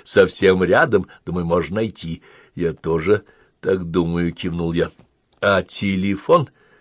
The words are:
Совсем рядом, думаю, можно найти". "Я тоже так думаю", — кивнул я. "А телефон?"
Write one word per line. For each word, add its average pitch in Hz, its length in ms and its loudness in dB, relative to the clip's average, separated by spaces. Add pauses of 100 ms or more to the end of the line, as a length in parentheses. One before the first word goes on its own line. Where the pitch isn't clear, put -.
Совсем 92 600 4
рядом, 107 420 2 (180)
думаю, 85 220 -6
можно 85 300 -2
найти". 92 480 -6 (320)
"Я 85 180 -2
тоже 82 520 -2 (340)
так 95 240 -2
думаю", — 85 500 0
кивнул 85 400 -6
я. 82 160 -2 (500)
"А 98 220 2
телефон?" 98 880 0 (320)